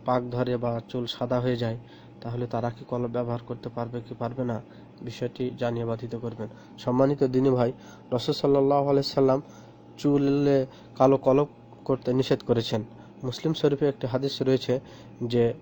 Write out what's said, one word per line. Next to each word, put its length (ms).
পাক 260
ধরে 260
বা 320
চুল 180
সাদা 340
হয়ে 160
যায়, 200
তাহলে 240
তারা 240
কি 140
কলপ 260
ব্যবহার 360
করতে 220
পারবে 400
কি 100
পারবে 260
না, 180
বিষয়টি 560
জানিয়ে 280
বাধিত 300
করবেন। 320
সম্মানিত 460
দিনী 260
ভাই, 220
রাসূল 240
সাল্লাল্লাহু 540
আলাইহি 260
সাল্লাম 280
চুলে 680
কালো 180
কলপ 320
করতে 280
নিষেধ 340
করেছেন। 380
মুসলিম 300
শরীফে 340
একটি 180
হাদিস 360
রয়েছে 380
যে 380